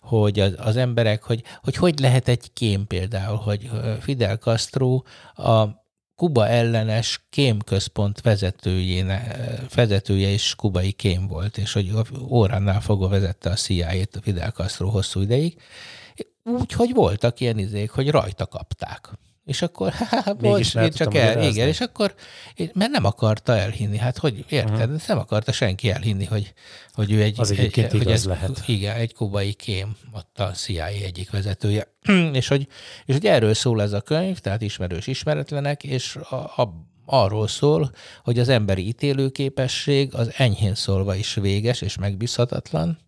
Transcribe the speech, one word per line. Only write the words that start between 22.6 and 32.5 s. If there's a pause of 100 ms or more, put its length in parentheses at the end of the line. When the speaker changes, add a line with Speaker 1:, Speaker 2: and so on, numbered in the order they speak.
Speaker 1:
mert
nem
akarta
elhinni,
hát
hogy,
érted?
Speaker 2:
Mhm. (100)
Speaker 1:
Nem
akarta
senki
elhinni,
hogy, (400)
hogy
ő
egy,
Speaker 2:
Az
egyébként
Speaker 1:
egy,
hogy
Speaker 2:
igaz
Speaker 1:
ez,
Speaker 2:
lehet.
Speaker 1:
igen,
egy
kubai
kém, (180)
ott
a
C
I
A
egyik
vezetője. (200)
<clears throat>
És
hogy, (380)